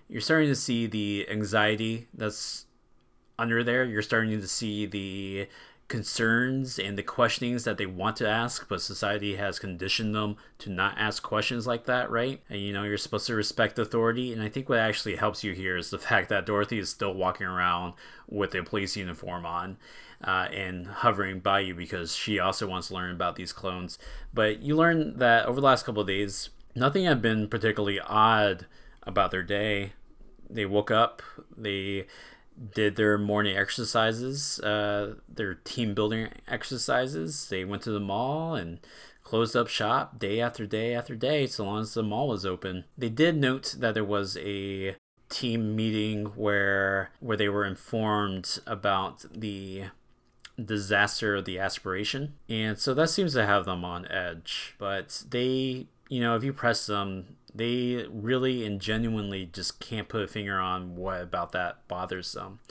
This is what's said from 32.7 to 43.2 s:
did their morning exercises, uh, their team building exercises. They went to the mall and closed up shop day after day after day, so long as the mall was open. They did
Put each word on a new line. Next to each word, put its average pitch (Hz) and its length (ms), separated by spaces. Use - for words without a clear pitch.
did 104 220
their 107 220
morning 104 380
exercises, 117 1040
uh, 104 540
their 98 260
team 110 400
building 110 340
exercises. 131 1000
They 92 160
went 101 180
to 113 100
the 104 80
mall 135 560
and 85 240
closed 113 320
up 120 140
shop 117 500
day 104 220
after 117 260
day 110 280
after 120 200
day, 135 320
so - 180
long 104 180
as 107 120
the 113 80
mall 110 260
was 101 160
open. 92 400
They 120 140
did 156 260